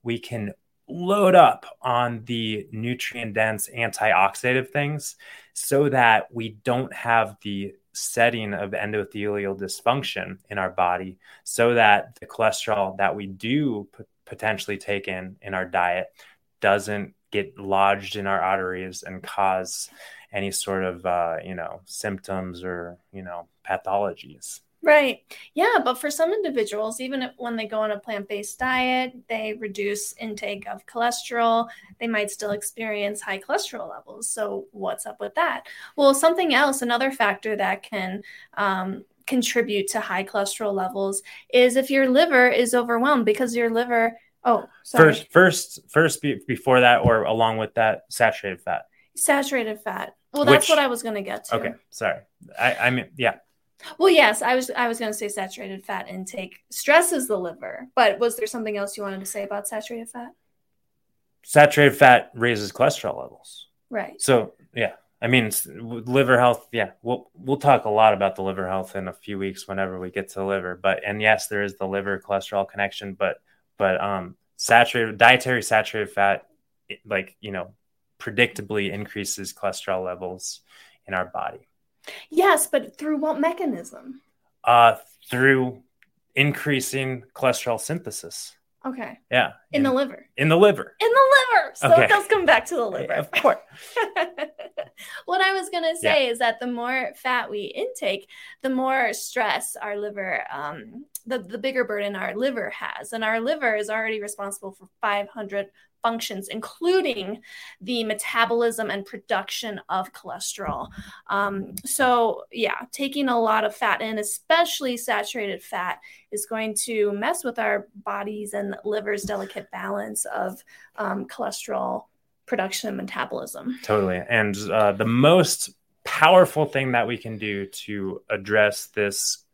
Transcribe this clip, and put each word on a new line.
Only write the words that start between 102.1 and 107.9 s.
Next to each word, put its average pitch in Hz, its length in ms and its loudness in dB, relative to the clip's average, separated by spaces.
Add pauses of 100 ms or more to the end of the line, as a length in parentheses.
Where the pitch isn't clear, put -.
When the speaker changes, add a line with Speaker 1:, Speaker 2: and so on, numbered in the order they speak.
Speaker 2:
our 190 200 -6
liver 233 360 -4
has. - 420 -10
And 220 100 -6
our 220 160 -2
liver 254 360 -2
is 208 140 -4
already 220 320 -4
responsible 202 500 -10
for 190 160 -20 (120)
five 202 300 -2
hundred 202 380 -8 (340)
functions, 226 480 -4
including 233 920 -2 (400)
the 226 220 -2